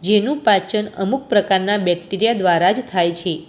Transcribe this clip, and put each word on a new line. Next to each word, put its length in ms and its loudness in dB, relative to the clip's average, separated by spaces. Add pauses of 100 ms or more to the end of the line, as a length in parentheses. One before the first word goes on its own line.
જેનું 340 2
પાચન 500 0 (100)
અમુક 320 -4
પ્રકારના 480 0
બેક્ટેરિયા 560 -2
દ્વારા 400 2
જ 80 -4
થાય 300 0
છે, 380 -6